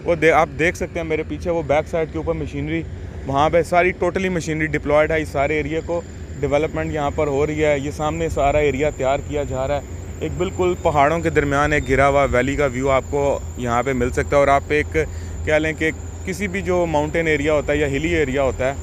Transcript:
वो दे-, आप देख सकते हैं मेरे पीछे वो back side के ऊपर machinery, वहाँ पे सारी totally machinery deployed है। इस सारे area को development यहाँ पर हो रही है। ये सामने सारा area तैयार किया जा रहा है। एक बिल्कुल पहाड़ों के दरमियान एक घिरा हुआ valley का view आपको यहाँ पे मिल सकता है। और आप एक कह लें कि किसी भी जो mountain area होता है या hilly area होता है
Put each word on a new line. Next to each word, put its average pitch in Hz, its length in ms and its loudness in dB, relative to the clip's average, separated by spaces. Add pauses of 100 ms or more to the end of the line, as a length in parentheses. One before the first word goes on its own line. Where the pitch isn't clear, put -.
वो 170 120 2
दे-, 160 160 4
आप 156 160 6
देख 147 280 0
सकते 175 240 -6
हैं 165 80 -6
मेरे 156 160 -2
पीछे 151 260 -8
वो 170 140 -2
back 147 240 0
side 160 240 -4
के 156 80 -6
ऊपर 156 140 -2
machinery, 151 500 -4 (440)
वहाँ 139 220 4
पे 170 140 4
सारी 180 300 2
totally 190 360 0
machinery 156 380 -2
deployed 151 440 2
है। 160 100 0
इस 147 120 -6
सारे 143 260 0
area 151 220 -4
को 170 220 -4 (380)
development 156 520 0
यहाँ 143 180 -2
पर 151 160 0
हो 143 180 2
रही 151 140 -2
है। 147 220 4
ये 143 100 -6
सामने 156 380 -2
सारा 143 300 2
area 147 320 2
तैयार 135 260 0
किया 143 260 -4
जा 131 220 -4
रहा 143 120 -2
है। 139 60 -6 (400)
एक 151 160 -6
बिल्कुल 180 440 0
पहाड़ों 151 360 4
के 165 100 0
दरमियान 147 440 2
एक 143 100 2
घिरा 131 220 4
हुआ 139 200 4
valley 127 300 2
का 143 100 2
view 131 220 -2
आपको 135 540 0 (180)
यहाँ 120 240 0
पे 135 100 0
मिल 127 180 0
सकता 143 240 0
है। 143 60 6
और 139 80 4
आप 139 220 2
एक 151 260 0 (500)
कह 151 100 4
लें 156 180 0
कि 160 160 0 (340)
किसी 190 220 -6
भी 190 140 -4
जो 175 240 0
mountain 156 420 0
area 151 260 2
होता 147 200 0
है 147 60 0
या 151 80 2
hilly 139 260 -2
area 139 280 0
होता 127 240 0
है 135 160 -2